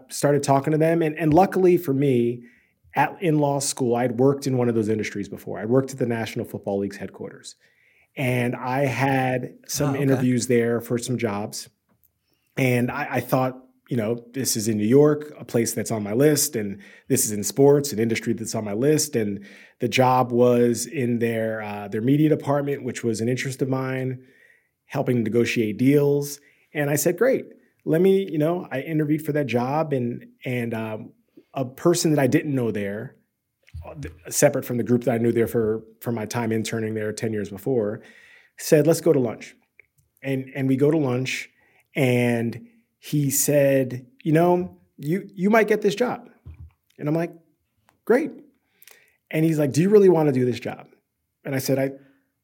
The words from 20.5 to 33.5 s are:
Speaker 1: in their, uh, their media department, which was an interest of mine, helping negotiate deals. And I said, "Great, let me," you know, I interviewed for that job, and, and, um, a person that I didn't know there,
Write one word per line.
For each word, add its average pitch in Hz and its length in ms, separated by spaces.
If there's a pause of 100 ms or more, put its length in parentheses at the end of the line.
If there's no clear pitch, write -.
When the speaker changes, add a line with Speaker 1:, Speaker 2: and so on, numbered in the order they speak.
Speaker 1:
in 123 340
their, 113 420
uh, 104 260
their 107 120
media 147 280
department, 143 540
which 123 220
was 110 160
an 113 80
interest 127 340
of 127 60
mine, 131 560 (640)
helping 131 360
negotiate 107 540
deals. 143 640 (340)
And 147 160
I 151 60
said, 175 220
"Great, 247 260 (400)
let 160 160
me," 190 280
you 156 100
know, 170 340
I 131 80
interviewed 156 440
for 147 80
that 147 140
job, 135 460
and, 123 340 (180)
and, 120 300
um, 110 380 (420)
a 135 100
person 175 460
that 147 100
I 135 60
didn't 143 280
know 120 160
there, 101 460 (720)